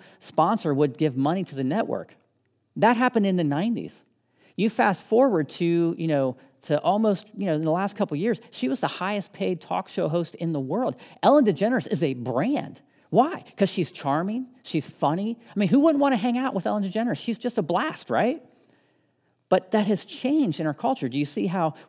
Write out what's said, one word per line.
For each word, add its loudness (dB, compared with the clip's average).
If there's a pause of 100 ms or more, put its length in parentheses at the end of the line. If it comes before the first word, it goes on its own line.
(180)
sponsor 0
would 0
give 0
money 0
to -12
the -4
network. -4 (580)
That 4
happened 2
in 2
the 2
nineties. -2 (540)
You 2
fast 2
forward 2
to, 0
you -4
know, 0 (260)
to 0
almost, 2
you -4
know, 0
in -2
the 2
last -2
couple -2
of -6
years, -2 (100)
she -6
was -2
the -2
highest -6
paid -4
talk -6
show -2
host -4
in -4
the -2
world. -4 (260)
Ellen 6
DeGeneres 2
is -2
a 0
brand. -2 (300)
Why? 2 (120)
'Cause 2
she's -4
charming, -4 (160)
she's -4
funny. -2 (160)
I -4
mean, 2
who 6
wouldn't 4
wanna 2
hang -2
out -4
with -4
Ellen -2
DeGeneres? -4
She's -4
just -4
a 0
blast, -4
right? 0 (1080)
But 2
that 2
has 0
changed 0
in -2
our 0
culture. -2
Do -4
you 0
see -4
how 0 (140)